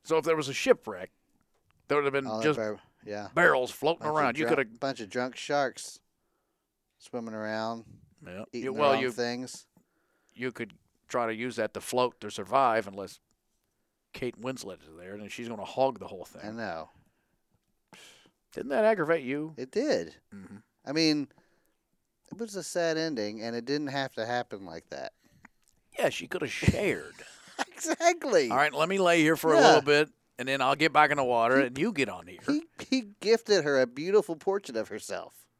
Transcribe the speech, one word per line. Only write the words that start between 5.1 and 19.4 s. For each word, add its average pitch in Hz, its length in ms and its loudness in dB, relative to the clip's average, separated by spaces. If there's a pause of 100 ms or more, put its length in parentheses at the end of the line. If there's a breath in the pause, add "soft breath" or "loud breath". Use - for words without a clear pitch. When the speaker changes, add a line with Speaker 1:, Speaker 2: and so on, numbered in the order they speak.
Speaker 2:
sharks - 640 -4 (1000)
swimming 113 380 -12
around, 110 500 -6 (400)
Speaker 1:
Yeah. 95 260 -14
Speaker 2:
eating 120 140 -8
Speaker 1:
You, 131 80 -4
Speaker 2:
the 147 60 -6
Speaker 1:
well, 143 140 6
Speaker 2:
wrong 135 80 2
Speaker 1:
you, 127 100 0
Speaker 2:
things. 120 540 -6 (680)
Speaker 1:
you 123 180 -8
could 110 220 -10 (340)
try 120 200 -2
to 113 80 -4
use 117 220 -6
that 107 180 -2
to - 60 -6
float 123 400 -2
to 104 100 -10
survive 110 560 0
unless 98 320 -12 (920)
Kate 120 300 -8
Winslet 117 400 -10
is 80 160 -20
there, 92 160 -14
and 104 180 -14
she's 120 180 -10
gonna 104 160 -10
hog 127 340 -2
the 92 80 -14
whole 92 180 -14
thing. 80 240 -20
Speaker 2:
I - 20 -10
know. 92 380 -8 (1600 loud breath)
Speaker 1:
Didn't - 160 -10
that 226 160 0
aggravate 165 380 2
you? 147 340 -6